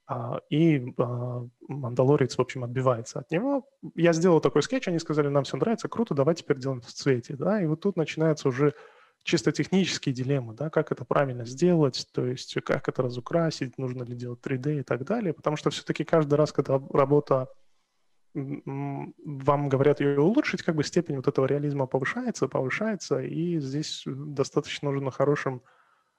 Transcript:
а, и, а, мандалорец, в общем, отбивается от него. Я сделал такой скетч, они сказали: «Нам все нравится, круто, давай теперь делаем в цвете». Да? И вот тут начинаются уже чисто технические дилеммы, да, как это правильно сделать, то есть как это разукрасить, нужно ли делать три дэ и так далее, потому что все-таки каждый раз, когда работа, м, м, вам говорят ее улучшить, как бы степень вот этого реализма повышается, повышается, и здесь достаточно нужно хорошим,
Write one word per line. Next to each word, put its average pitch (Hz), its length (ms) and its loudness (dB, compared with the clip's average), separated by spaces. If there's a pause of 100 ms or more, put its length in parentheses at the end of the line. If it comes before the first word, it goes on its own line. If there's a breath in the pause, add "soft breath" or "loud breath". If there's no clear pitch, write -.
а, 120 320 -6 (120)
и, 147 480 2
а, 123 480 -4 (220)
мандалорец, 135 680 2
в - 40 4
общем, 127 240 -4
отбивается 123 540 -2
от - 120 -10
него. 254 340 -2 (300)
Я 170 180 4
сделал 165 280 6
такой 147 220 4
скетч, - 260 -4
они 170 100 0
сказали: 151 300 0
«Нам 143 160 2
все - 120 -6
нравится, 220 320 0
круто, 220 260 -2
давай 143 200 2
теперь 135 240 -2
делаем 127 220 -6
в - 120 -18
цвете». 135 440 -2
Да? 185 260 0
И 160 40 0
вот 156 140 -2
тут 202 160 -2
начинаются 156 520 0
уже 139 240 2 (500 loud breath)
чисто - 300 2
технические 156 600 0
дилеммы, 123 400 -2
да, 143 160 -6
как 156 220 0
это - 120 -12
правильно 127 400 0
сделать, 147 680 2
то 127 140 -2
есть - 280 -6 (100)
как - 240 0
это 131 140 -2
разукрасить, 131 760 -2
нужно 127 260 -6
ли 120 100 -10
делать 123 260 -10
три 135 160 -4
дэ 147 240 -2
и - 20 -4
так 131 220 -2
далее, 208 280 -2
потому 151 240 -2
что - 140 0
все-таки - 340 -4
каждый 151 300 4
раз, 147 180 4
когда 135 280 2 (120)
работа, 139 540 4 (880)
м, 139 320 -6
м, 139 480 -6 (100)
вам 143 440 0
говорят 139 320 4
ее 143 220 4
улучшить, 220 400 2
как 165 120 0
бы 147 80 2
степень 160 340 0
вот 127 120 -2
этого 139 180 2
реализма 143 400 0
повышается, 143 640 -2
повышается, 143 720 -2
и 160 400 -2
здесь 139 460 -6
достаточно 143 840 -4
нужно 139 200 -4
хорошим, 139 500 0 (580 soft breath)